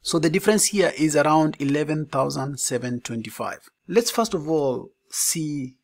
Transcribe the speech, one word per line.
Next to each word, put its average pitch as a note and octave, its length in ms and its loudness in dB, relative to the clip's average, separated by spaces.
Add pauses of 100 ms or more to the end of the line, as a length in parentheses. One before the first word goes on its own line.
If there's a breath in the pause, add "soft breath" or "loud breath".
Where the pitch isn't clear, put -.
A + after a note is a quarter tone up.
So - 160 0
the D#3 120 4
difference G3 360 4
here F#3+ 300 2
is D3+ 200 2
around D3+ 420 4
eleven D3 480 -2
thousand C#3 520 -4
seven B2 420 -4
twenty-five. A2 720 -8 (160)
Let's A#3 240 2
first A3+ 240 -2
of D3+ 140 -4
all C#3 420 0 (200)
see D3 720 -4